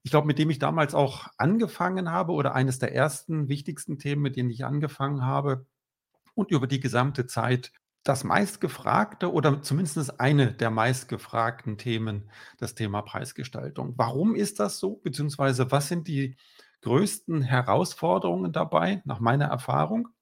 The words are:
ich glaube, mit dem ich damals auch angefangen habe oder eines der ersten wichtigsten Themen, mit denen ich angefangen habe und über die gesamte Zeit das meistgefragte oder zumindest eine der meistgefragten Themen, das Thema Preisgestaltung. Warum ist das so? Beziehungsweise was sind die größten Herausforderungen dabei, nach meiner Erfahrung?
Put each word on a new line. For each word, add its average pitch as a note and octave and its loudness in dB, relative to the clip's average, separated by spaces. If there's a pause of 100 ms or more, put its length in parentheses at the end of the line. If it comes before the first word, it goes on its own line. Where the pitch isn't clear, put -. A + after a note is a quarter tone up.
ich - -6
glaube, D3+ 4
mit D3 2
dem D#3 4
ich D3+ 0
damals D3 0
auch C#3+ 0 (100)
angefangen F#3 0
habe E3+ 0
oder C#3+ 0
eines C3 0
der - -2
ersten D3+ 0
wichtigsten D3 -6
Themen, C#3+ -2
mit C3+ -2
denen B2 0
ich A#2 -6
angefangen C#3 -2
habe C#3 0 (680)
und - 0
über C3+ 2
die C3 0
gesamte B2+ 0
Zeit B2 -2 (320)
das C3 2
meistgefragte F3+ 0
oder C#3+ 4
zumindest D3 -2
eine C3+ 6
der A2+ 0
meistgefragten A2+ -2
Themen, A2 -4 (300)
das - -8
Thema G#2 -2
Preisgestaltung. C3 -8
Warum C3+ 2
ist G3+ -2
das G#3 -2
so? G3+ -6
Beziehungsweise C#3 0
was C#3+ 2
sind E3+ -4
die C3+ -4 (460)
größten D#3+ 2
Herausforderungen F3 0
dabei, - 2
nach B2+ -6
meiner B2 4
Erfahrung? D#3 0 (140)